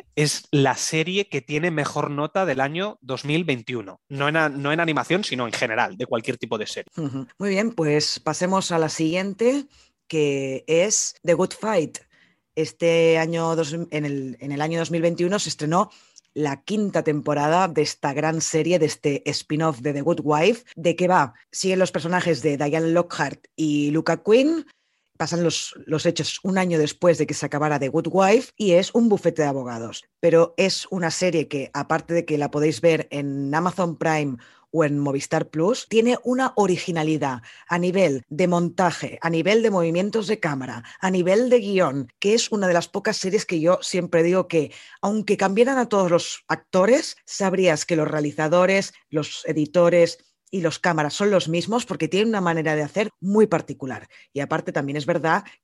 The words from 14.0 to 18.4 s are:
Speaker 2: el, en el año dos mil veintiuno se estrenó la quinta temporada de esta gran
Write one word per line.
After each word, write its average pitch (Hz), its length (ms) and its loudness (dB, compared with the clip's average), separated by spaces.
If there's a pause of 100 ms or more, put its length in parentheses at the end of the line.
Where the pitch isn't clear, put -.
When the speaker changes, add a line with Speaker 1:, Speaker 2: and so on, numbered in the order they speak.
Speaker 2:
el, 135 340 -6
en 139 120 -10
el 143 100 -4
año 160 160 -2
dos 160 140 -4
mil 170 100 -2
veintiuno 170 380 0
se - 100 -6
estrenó 170 400 0 (440)
la 139 300 -4
quinta 202 400 -2
temporada 151 640 0
de 156 140 0
esta 147 320 -4
gran 156 280 -2